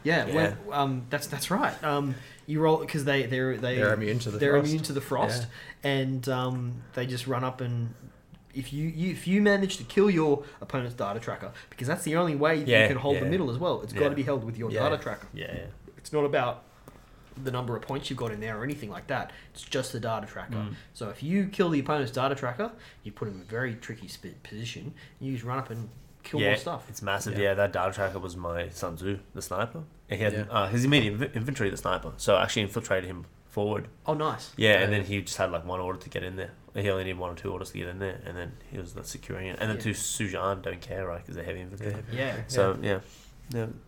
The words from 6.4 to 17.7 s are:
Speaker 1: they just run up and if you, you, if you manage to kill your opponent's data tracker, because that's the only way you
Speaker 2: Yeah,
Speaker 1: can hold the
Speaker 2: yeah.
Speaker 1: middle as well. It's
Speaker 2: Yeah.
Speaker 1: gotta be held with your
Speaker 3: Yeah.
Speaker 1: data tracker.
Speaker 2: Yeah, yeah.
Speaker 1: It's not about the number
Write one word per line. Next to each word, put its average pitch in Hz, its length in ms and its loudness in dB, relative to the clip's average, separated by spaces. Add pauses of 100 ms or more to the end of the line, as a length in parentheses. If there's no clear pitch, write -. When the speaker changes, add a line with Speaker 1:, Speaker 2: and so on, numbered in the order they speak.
Speaker 1:
they 123 120 -2
just 127 220 -4
run 127 160 0
up 127 180 -2
and 120 320 -2 (580)
if 139 220 -8
you, 151 160 0
you, 165 220 0
if 143 160 -6
you 196 160 6
manage 196 340 4
to 135 60 -10
kill 208 260 6
your 156 340 6 (160)
opponent's 123 360 -4
data 101 240 -2
tracker, 101 320 -8 (180)
because - 180 -6
that's 165 160 0
the 156 120 0
only 165 200 4
way 151 220 4
you 143 80 0
Speaker 2:
Yeah, 110 220 10
Speaker 1:
can 127 100 4
hold 143 200 2
the 90 40 0
Speaker 2:
yeah. 139 80 0
Speaker 1:
middle 160 220 2
as 123 80 -2
well. 160 240 0
It's 110 100 -8
Speaker 2:
Yeah. - 60 -4
Speaker 1:
gotta 143 160 4
be 139 80 0
held 131 200 0
with 113 140 -6
your 113 140 -4
Speaker 3:
Yeah. 117 180 2
Speaker 1:
data 151 80 0
tracker. - 380 -8
Speaker 2:
Yeah, 98 180 -8
yeah. 87 60 -6 (380)
Speaker 1:
It's - 140 -14
not 151 140 2
about 127 380 0 (760)
the 131 100 -4
number 123 240 -2